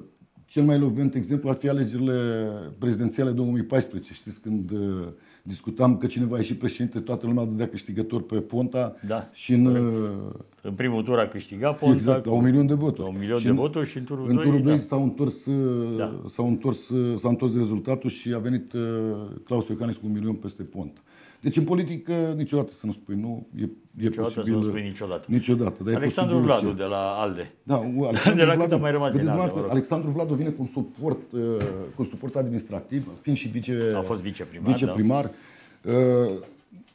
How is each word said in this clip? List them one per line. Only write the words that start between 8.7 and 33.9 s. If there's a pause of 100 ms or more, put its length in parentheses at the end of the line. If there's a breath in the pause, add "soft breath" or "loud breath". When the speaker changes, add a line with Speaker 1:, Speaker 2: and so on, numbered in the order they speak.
Speaker 2:
Da,
Speaker 1:
și
în,
Speaker 2:
corect.
Speaker 1:
uh, (220)
Speaker 2:
În
primul
tur
a
câștigat
Ponta
Speaker 1:
Exact,
la
Speaker 2:
cu
Speaker 1:
un
milion
de
voturi.
Speaker 2:
un
milion
Speaker 1:
Și
Speaker 2:
de
Speaker 1:
în,
Speaker 2:
voturi
și
în
turul
Speaker 1:
în
Speaker 2:
doi,
Speaker 1:
turul
doi
Speaker 2:
da.
Speaker 1:
s-au
întors,
uh,
Speaker 2:
Da.
Speaker 1:
s-au
întors,
uh,
s-a
întors
rezultatul
și
a
venit,
uh, (600)
Claus
Iohannis
cu
un
milion
peste
Ponta. (400 loud breath)
Deci
în
politică (220)
niciodată
să
nu
spui
nu,
e,
e (260)
Speaker 2:
Niciodată
să
nu
Speaker 1:
posibil,
Speaker 2:
spui
niciodată.
Speaker 1:
Niciodată,
dar
e
Speaker 2:
Alexandru
Speaker 1:
posibil
Speaker 2:
Vladu
Speaker 1:
orice.
Speaker 2:
de
la (140)
alde. (120)
Speaker 1:
Da, (200)
u-,
Speaker 2:
<laughs>
Speaker 1:
Alexandru
Speaker 2:
De
la
cât
Speaker 1:
Vladu,
Speaker 2:
a
mai
rămas
Speaker 1:
vedeți
Speaker 2:
din
alde,
Speaker 1:
dumneavoastră,
Speaker 2:
mă
rog.
Speaker 1:
Alexandru
Vladu
vine
cu
un
suport,
uh, (560)
cu
un
suport
administrativ, (140)
fiind
și
vice-,